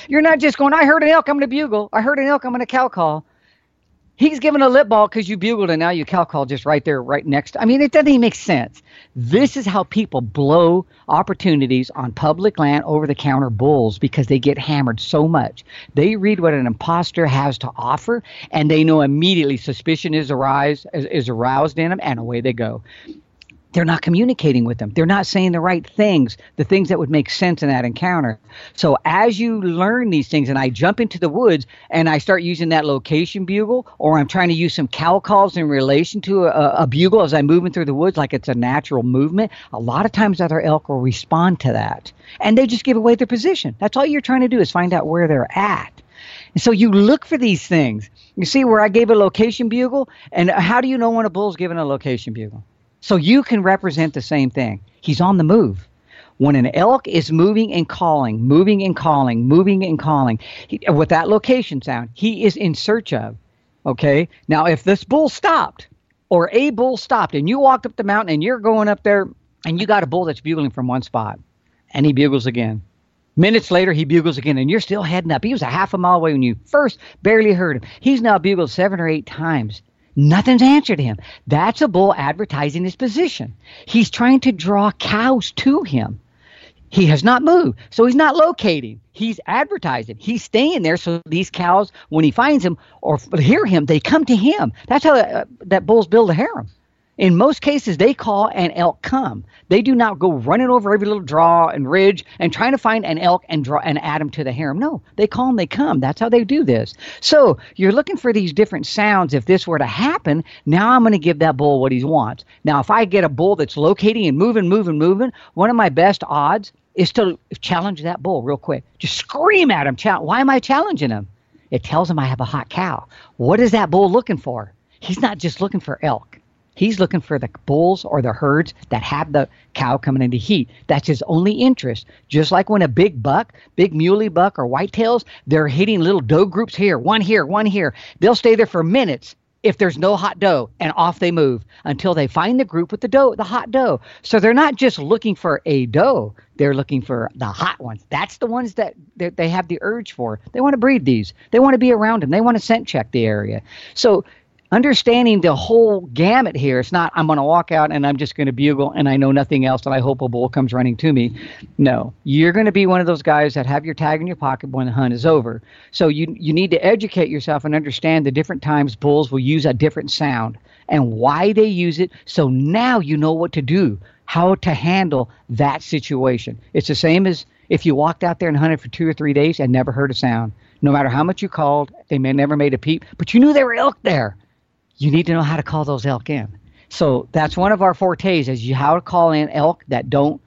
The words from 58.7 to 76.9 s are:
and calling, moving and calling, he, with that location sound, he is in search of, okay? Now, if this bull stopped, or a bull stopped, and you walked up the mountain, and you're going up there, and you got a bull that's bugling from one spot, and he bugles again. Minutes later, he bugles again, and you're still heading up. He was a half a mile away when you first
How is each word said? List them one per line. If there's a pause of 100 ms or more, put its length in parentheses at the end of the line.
and
calling,
moving
and
calling, (280)
he, (100)
with
that
location
sound,
he
is
in
search
of, (500)
okay? (200)
Now,
if
this
bull
stopped, (420)
or
a
bull
stopped,
and
you
walked
up
the
mountain,
and
you're
going
up
there, (380)
and
you
got
a
bull
that's
bugling
from
one
spot, (540)
and
he
bugles
again. (540)
Minutes
later,
he
bugles
again,
and
you're
still
heading
up.
He
was
a
half
a
mile
away
when
you (100)
first (240)